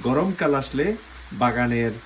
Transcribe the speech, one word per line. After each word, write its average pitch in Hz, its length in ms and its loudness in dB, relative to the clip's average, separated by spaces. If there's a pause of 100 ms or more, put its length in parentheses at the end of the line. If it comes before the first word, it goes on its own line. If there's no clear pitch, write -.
গরমকাল 151 520 2
আসলে 143 400 0 (380)
বাগানের 120 580 2 (140)